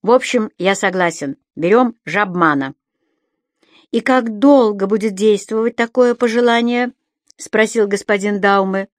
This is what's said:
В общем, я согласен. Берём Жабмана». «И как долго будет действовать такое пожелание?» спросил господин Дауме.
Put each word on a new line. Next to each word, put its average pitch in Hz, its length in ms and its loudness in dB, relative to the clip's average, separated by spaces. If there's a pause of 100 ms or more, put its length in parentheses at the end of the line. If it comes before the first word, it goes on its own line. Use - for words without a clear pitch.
В 190 80 -2
общем, 240 480 0
я 190 160 0
согласен. 180 600 -2 (200)
Берём 226 480 0
Жабмана». 156 720 -2 (1160)
«И 226 120 -2
как 233 360 -2
долго 214 480 4
будет 208 280 -2
действовать 220 640 -2
такое 240 380 0
пожелание?» 240 800 0 (460)
спросил 220 500 0
господин 202 500 -2
Дауме. 196 500 0 (100)